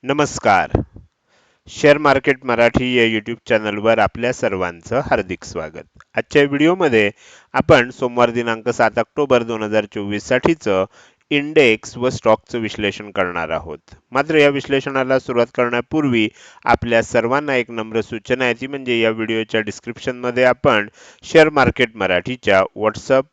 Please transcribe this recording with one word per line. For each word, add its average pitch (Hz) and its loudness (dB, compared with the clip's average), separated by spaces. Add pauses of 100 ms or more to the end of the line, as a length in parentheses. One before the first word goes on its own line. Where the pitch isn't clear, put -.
नमस्कार. 123 0 (840)
शेअर 147 4
मार्केट 135 0
मराठी 123 2
या 117 6
YouTube 110 -4
चॅनलवर 107 0
आपल्या 117 -2
सर्वांचं 92 -4
हार्दिक 95 -4
स्वागत. - -14 (160)
आजच्या 143 0
व्हिडिओमध्ये 143 2 (420)
आपण 131 4
सोमवार 120 0
दिनांक 117 -4
सात 113 0
ऑक्टोबर 127 0
दोन 113 -6
हजार 107 0
चोवीस 104 -6
साठीचं 127 0 (460)
इंडेक्स 143 2
व 127 -2
स्टॉकचं - -2
विश्लेषण 104 -6
करणार 90 -4
आहोत. 80 -8 (320)
मात्र 147 -2
या 147 6
विश्लेषणाला 135 -2
सुरुवात 120 0
करण्यापूर्वी 120 0 (360)
आपल्या 117 0
सर्वांना 131 -2
एक 117 -4
नम्र 113 -6
सूचना 123 -4
आहे, 120 0
ती 123 -10
म्हणजे 131 -4
या 113 2
व्हिडिओच्या 110 -4
डिस्क्रिप्शनमध्ये 123 -6
आपण 120 2 (340)
शेअर 156 4
मार्केट 131 0
मराठीच्या 95 0 (160)
WhatsApp 107 0 (100)